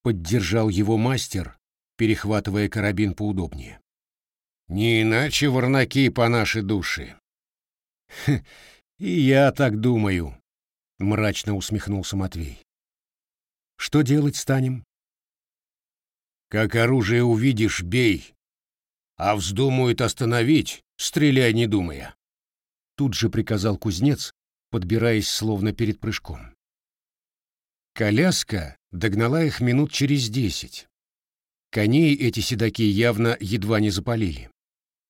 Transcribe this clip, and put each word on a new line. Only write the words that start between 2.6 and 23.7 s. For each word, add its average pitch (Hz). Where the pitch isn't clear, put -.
карабин 104
поудобнее. 85
"Не 110
иначе 127
варнаки 131
по 120
нашей 113
душе". 95
"Хм, 139
и -
я 135
так 117
думаю", 104
мрачно 104
усмехнулся 98
Матвей. 85
"Что -
делать 143
станем?" 131
"Как 107
оружие 117
увидишь, 113
бей. 101
А 101
вздумают 120
остановить, 120
стреляй, 131
не 117
думая", 87
тут 135
же 107
приказал 104